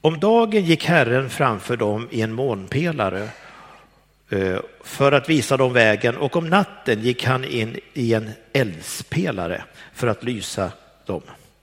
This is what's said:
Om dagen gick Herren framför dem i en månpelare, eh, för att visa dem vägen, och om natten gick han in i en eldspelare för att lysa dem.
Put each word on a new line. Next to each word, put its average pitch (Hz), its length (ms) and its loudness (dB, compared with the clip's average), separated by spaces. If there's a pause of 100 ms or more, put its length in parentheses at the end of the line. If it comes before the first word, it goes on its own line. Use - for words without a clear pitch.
Om 156 200 0
dagen 220 440 2
gick 165 200 2
Herren 131 460 2
framför 120 460 0
dem 110 340 -2
i 110 120 -2
en 110 100 -2
månpelare, 113 960 -2 (1000)
eh, 95 300 0 (240)
för 139 280 2
att 143 160 2
visa 139 280 2
dem 127 160 2
vägen, 117 440 4
och 147 200 -2
om 165 120 -2
natten 156 540 0
gick 120 220 -2
han 131 200 0
in 117 340 -4 (140)
i 117 220 0
en 110 160 -2 (220)
eldspelare 101 1120 -4 (300)
för - 120 -2
att 110 180 -2
lysa 101 480 -4 (340)
dem. 90 160 -6 (400)